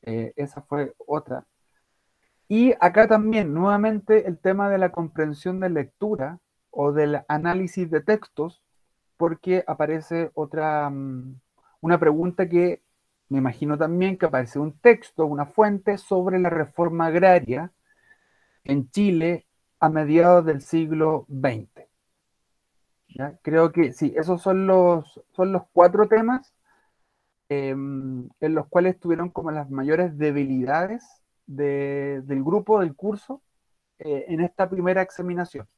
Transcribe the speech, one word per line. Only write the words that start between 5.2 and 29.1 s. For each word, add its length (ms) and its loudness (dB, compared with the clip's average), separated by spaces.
de 80 -2
lectura 680 -6
o 220 -2
del 360 0
análisis 640 -4
de 100 0
textos, 640 -4
porque 480 -2
aparece 680 -4
otra, 560 -4
mm, 500 -10
una 160 2
pregunta 500 2
que 340 0
me 80 -2
imagino 380 -2
también 400 -2
que 80 -2
aparece 340 -2
un 200 -6
texto, 480 2
una 180 -4
fuente 540 0
sobre 400 -2
la 100 2
reforma 580 -2
agraria 640 2
en 260 -2
Chile 560 0
a 120 4
mediados 560 6
del 160 -2
siglo 680 0
veinte. 640 -6
¿Ya? 340 -12
Creo 280 4
que 220 2
sí, 240 -2
esos 240 -2
son 260 0
los, 540 2
son 200 0
los 120 -2
cuatro 340 6
temas, 460 0
em, 800 -6
en 140 -2
los 140 -2
cuales 300 2
tuvieron 300 -4